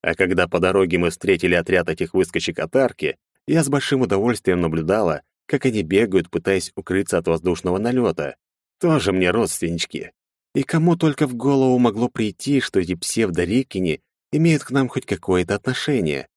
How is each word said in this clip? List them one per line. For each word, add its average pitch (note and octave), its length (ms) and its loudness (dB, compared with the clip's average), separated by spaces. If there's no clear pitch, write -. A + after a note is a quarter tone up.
А E2+ 140 -2
когда F2+ 320 0
по F2 120 -2
дороге F#2 380 2
мы F2 140 0
встретили F2+ 420 0
отряд F2 340 2
этих E2 280 -4
выскочек - 420 -2
от - 180 -4
арки, B2+ 420 0
я D#3 180 2
с C3+ 60 -2
большим C3+ 320 0
удовольствием G2 580 0
наблюдала, E2 640 0
как C#3 220 -2
они G#2+ 160 0
бегают, F#2+ 480 0
пытаясь F#2+ 440 -2
укрыться F#2 440 -2
от E2 80 -4
воздушного F2 500 0
налета. G#2+ 600 -2
Тоже D#3 320 2
мне F2+ 180 2
родственнички. E2+ 840 -4
И C#3 80 0
кому E3 320 2
только D#3 320 0
в B2+ 80 -6
голову C3 420 4
могло A#2+ 320 2
прийти, A#2 500 -2
что - 200 0
эти F2 160 -2
псевдорикини F#2 1040 -2
имеют D#3 320 2
к - 80 -12
нам C3 180 2
хоть - 160 -6
какое-то F#2 480 0
отношение? G2+ 840 -2